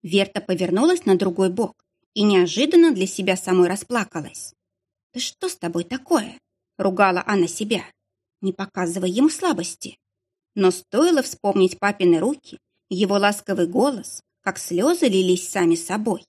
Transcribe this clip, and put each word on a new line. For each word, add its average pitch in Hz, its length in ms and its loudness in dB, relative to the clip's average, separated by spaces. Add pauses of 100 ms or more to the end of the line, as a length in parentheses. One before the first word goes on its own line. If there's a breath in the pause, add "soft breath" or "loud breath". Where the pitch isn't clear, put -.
Верта 196 380 0
повернулась 202 640 0
на 190 120 4
другой 185 340 0
бок - 340 -6 (300)
и 208 80 0
неожиданно 233 680 4
для 190 140 0
себя 190 300 -2
самой 185 320 2
расплакалась. - 880 -6 (580)
«Да 247 80 -12
что - 280 -8
с - 80 -10
тобой 170 280 -6
такое?» 254 540 -4 (400)
ругала 190 480 2
она 190 200 2
себя. 208 380 -4 (560)
«Не 190 120 -2
показывай 185 580 -4
ему 254 180 2
слабости». 208 680 -4 (560)
Но 190 160 4
стоило 285 520 0
вспомнить 196 560 0
папины 190 400 2
руки — 247 400 -6 (300)
его 202 280 0
ласковый 202 500 0
голос, 214 560 -4 (180)
как - 180 -6
слёзы 262 480 0
лились 185 420 2
сами 170 280 2
собой. 208 520 -6